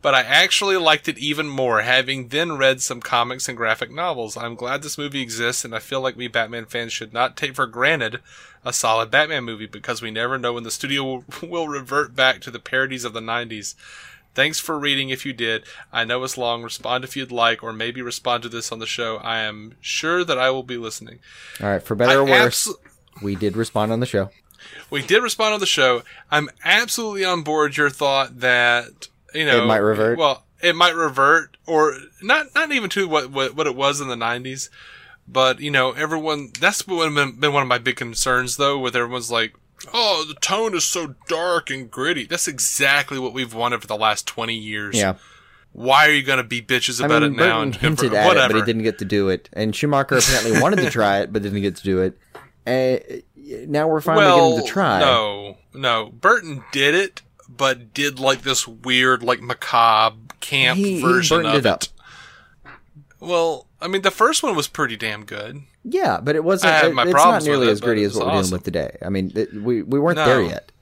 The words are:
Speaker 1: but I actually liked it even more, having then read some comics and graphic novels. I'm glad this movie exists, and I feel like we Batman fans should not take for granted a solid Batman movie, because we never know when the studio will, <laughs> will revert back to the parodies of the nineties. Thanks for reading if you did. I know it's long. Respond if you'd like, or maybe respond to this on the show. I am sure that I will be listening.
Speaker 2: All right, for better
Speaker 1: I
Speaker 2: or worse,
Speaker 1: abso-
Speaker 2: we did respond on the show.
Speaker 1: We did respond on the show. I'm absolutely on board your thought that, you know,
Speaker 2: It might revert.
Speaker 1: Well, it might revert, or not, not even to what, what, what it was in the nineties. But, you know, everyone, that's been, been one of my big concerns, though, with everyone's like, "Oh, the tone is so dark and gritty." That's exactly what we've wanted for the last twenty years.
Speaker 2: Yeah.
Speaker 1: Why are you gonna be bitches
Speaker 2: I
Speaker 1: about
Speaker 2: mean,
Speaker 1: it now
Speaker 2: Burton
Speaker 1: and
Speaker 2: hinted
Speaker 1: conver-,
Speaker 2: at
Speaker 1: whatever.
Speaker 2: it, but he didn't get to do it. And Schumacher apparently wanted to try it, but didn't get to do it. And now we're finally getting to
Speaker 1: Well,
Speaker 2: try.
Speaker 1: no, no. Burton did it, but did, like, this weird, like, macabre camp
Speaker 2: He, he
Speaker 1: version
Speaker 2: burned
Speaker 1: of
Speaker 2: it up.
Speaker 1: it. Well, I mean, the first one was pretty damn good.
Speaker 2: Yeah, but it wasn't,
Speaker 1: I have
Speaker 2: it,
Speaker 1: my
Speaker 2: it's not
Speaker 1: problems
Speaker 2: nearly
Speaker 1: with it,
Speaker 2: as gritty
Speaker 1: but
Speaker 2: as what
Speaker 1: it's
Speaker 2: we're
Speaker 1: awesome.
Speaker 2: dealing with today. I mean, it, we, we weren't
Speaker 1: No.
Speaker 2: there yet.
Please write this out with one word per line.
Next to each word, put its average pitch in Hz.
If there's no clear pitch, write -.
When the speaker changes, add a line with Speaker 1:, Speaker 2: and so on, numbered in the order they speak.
Speaker 1:
but 143
I 127
actually 185
liked 156
it 135
even 147
more, 127
having 127
then 156
read 131
some 120
comics 123
and 123
graphic 113
novels. 135
I'm 117
glad 123
this 151
movie 143
exists, 117
and 117
I 110
feel 135
like 127
we 120
Batman 113
fans 117
should 110
not 123
take 135
for 135
granted 120
a 120
solid 113
Batman 151
movie, 110
because 110
we 113
never 120
know 120
when 120
the 110
studio 139
will, 131
<laughs> 165
will 170
revert 135
back 131
to -
the 117
parodies 131
of 113
the 113
nineties. 113
Thanks 151
for 156
reading 139
if 131
you 139
did. 113
I 117
know 120
it's 131
long. 117
Respond 120
if 131
you'd 127
like, 117
or 117
maybe 120
respond 120
to 117
this 113
on 113
the 110
show. 113
I 113
am 107
sure 175
that 156
I 127
will 131
be 127
listening. 117
Speaker 2:
All 101
right, 98
for 110
better 123
Speaker 1:
I 135
Speaker 2:
or 139
worse, 185
Speaker 1:
abso- -
Speaker 2:
we 101
did 98
respond 110
on 113
the 123
show. 98
Speaker 1:
We 143
did 208
respond 220
on 208
the 185
show. 127
I'm 147
absolutely 208
on 180
board 147
your 147
thought 135
that, 120
you 156
know, 123
Speaker 2:
It -
might 110
revert. 107
Speaker 1:
Well, 143
it 170
might 175
revert, 151
or 156
not, 277
not 302
even 220
to 190
what, 147
what, 135
what 151
it 131
was 143
in 135
the 123
nineties. 123
But, 131
you 147
know, 131
everyone, 151
that's 190
been, 165
been 143
one 143
of 123
my 123
big 120
concerns, 123
though, 143
with 127
everyone's 120
like, 113
"Oh, 202
the 151
tone 208
is 165
so 156
dark 170
and 131
gritty." 139
That's 170
exactly 139
what 127
we've 123
wanted 117
for -
the 107
last 107
twenty 117
years. 107
Speaker 2:
Yeah. 98
Speaker 1:
Why 135
are 151
you 143
gonna 131
be 117
bitches 120
Speaker 2:
I 143
Speaker 1:
about 117
Speaker 2:
mean, 143
Speaker 1:
it -
now 113
Speaker 2:
Burton 110
Speaker 1:
and 120
Speaker 2:
hinted 147
Speaker 1:
conver-, 104
Speaker 2:
at 107
Speaker 1:
whatever. 143
Speaker 2:
it, 113
but 107
he 104
didn't 110
get 110
to 104
do 98
it. 92
And 107
Schumacher 139
apparently 117
wanted 180
to 156
try 101
it, -
but 107
didn't 101
get 98
to -
do 95
it. 92
And 127
now 151
we're 156
finally 160
getting 170
to 165
Speaker 1:
Well, -
Speaker 2:
try. 156
Speaker 1:
no, 104
no. 117
Burton 160
did 143
it, 190
but 123
did, 139
like, 135
this 135
weird, 127
like, 120
macabre 113
camp 135
Speaker 2:
He, 196
he 143
Speaker 1:
version 160
Speaker 2:
burned 110
Speaker 1:
of 110
Speaker 2:
it 135
up. 92
Speaker 1:
it. -
Well, 165
I 165
mean, 190
the 190
first 285
one 247
was 147
pretty 117
damn 107
good. 110
Speaker 2:
Yeah, 233
but 147
it 156
wasn't, 170
Speaker 1:
I -
have 147
Speaker 2:
it, -
Speaker 1:
my 123
Speaker 2:
it's -
not 143
Speaker 1:
problems 175
Speaker 2:
nearly 143
Speaker 1:
with 120
it, 107
Speaker 2:
as 104
gritty 113
Speaker 1:
but 101
Speaker 2:
as 98
what 107
Speaker 1:
it's 117
Speaker 2:
we're 135
Speaker 1:
awesome. 151
Speaker 2:
dealing 92
with 90
today. 85
I 90
mean, 95
it, 107
we, 107
we 131
weren't 165
Speaker 1:
No. 156
Speaker 2:
there 131
yet. -